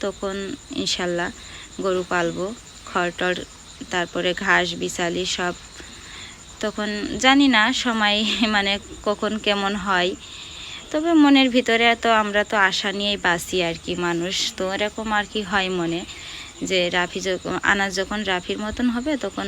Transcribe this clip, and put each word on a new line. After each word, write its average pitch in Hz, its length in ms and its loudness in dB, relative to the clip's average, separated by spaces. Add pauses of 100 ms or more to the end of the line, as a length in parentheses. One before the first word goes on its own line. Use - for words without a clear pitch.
তখন 196 340 -4 (420)
ইনশাল্লাহ 180 520 -2 (520)
গরু 185 240 0
পালবো, 170 420 -2 (400)
খড় 175 260 0
টড়, 180 260 -2 (520)
তারপরে 175 440 -2
ঘাস 180 400 4
বিচালি 175 520 -2
সব। 180 280 -2 (1040)
তখন 208 280 -2 (300)
জানি 269 300 8
না 226 140 6 (140)
সময় 214 420 2 (180)
<laughs> 214 180 2
মানে 196 180 2 (300)
কখন 208 360 0
কেমন 202 380 0
হয়, 185 340 2 (800)
তবে 311 260 0
মনের 277 360 8
ভিতরে 233 360 4 (100)
তো 233 160 0
আমরা 208 320 2
তো 220 120 -2
আশা 190 360 2
নিয়েই 202 280 -2
বাঁচি 180 420 0
আর 165 180 -2
কি - 160 -6
মানুষ। 175 400 -2 (180)
তো 190 180 -4
এরকম 208 400 -4
আর 208 140 2
কি 214 160 -6
হয় 185 280 0
মনে, 170 300 -2 (640)
যে 185 180 2 (100)
রাফি 180 300 0
যখন, 180 340 -2 (100)
আনাজ 196 300 2
যখন 190 300 -2
রাফির 190 340 -2
মতন 220 300 -2
হবে 247 280 -2
তখন 196 320 -4